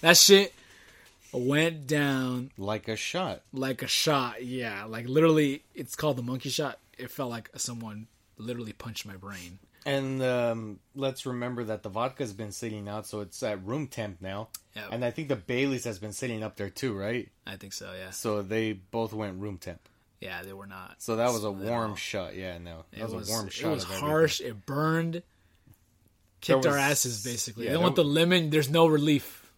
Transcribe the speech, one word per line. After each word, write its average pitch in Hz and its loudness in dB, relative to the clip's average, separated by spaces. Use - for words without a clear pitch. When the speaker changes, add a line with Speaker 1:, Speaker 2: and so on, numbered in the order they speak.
Speaker 1:
That 170 10
shit 196 10
went 143 0
down 135 0
Speaker 2:
Like 104 -4
a 113 -4
shot. 170 -4
Speaker 1:
like 131 -4
a 165 -8
shot. 127 0
Yeah, 117 -6
like, 117 -8
literally, 151 6
it's 143 -10
called 147 0
the 127 -6
monkey 127 -4
shot. 131 -4
It 127 -10
felt 131 -6
like 117 -10
someone 113 -8
literally 113 -8
punched - -10
my 98 -14
brain. 95 -14
Speaker 2:
And, 135 -2
um, 117 0
let's 135 -4
remember 123 -4
that 92 -6
the 107 -8
vodka's 117 -4
been 101 -10
sitting 107 -8
out, 104 -8
so 107 -8
it's 101 -10
at 101 -4
room 131 -4
temp 101 -8
now. 98 -8
Speaker 1:
Yep. 104 -10
Speaker 2:
And 120 -2
I 120 0
think 151 -8
the 139 0
Bailey's 127 0
has 104 -6
been 104 -10
sitting 113 -6
up 107 -6
there 101 -4
too, 123 -4
right? 107 -4
Speaker 1:
I 98 -12
think 98 -14
so, 95 -12
yeah. 92 -12
Speaker 2:
So 104 -2
they 110 0
both 107 -4
went 101 -6
room 101 -8
temp. 85 -12
Speaker 1:
Yeah, 92 -8
they 98 -12
were 98 -16
not 95 -16
Speaker 2:
So 113 -2
that 117 2
was 110 -2
a 107 0
Speaker 1:
smooth 98 -6
at 110 -2
Speaker 2:
warm 117 -2
Speaker 1:
all. 101 -8
Speaker 2:
shot. - -6
Yeah, 92 -8
no. 82 -14
That - -16
Speaker 1:
It - -6
Speaker 2:
was 110 -6
a - -6
Speaker 1:
was, 104 -8
Speaker 2:
warm 110 -2
Speaker 1:
it 92 -10
Speaker 2:
shot - -2
Speaker 1:
was 127 -2
Speaker 2:
of - -8
everything. - -4
Speaker 1:
harsh. 156 4
It 107 -10
burned. 160 0
Speaker 2:
There 135 6
Speaker 1:
kicked 131 4
our 147 6
Speaker 2:
was, 139 4
Speaker 1:
asses, 123 2
basically. 117 -6
Speaker 2:
yeah, 110 0
Speaker 1:
They 147 2
Speaker 2:
there 170 4
Speaker 1:
want 170 6
the 175 6
Speaker 2:
w- 147 4
Speaker 1:
lemon, 170 6
there's 147 4
no 165 8
relief. 151 4